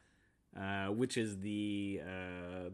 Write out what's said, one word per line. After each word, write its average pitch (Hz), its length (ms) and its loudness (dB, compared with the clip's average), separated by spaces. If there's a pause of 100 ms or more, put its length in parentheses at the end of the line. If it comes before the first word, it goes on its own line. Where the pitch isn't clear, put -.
(560)
uh, 98 360 2
which 127 260 4
is 107 220 0
the, 101 640 0
uh, 90 680 -4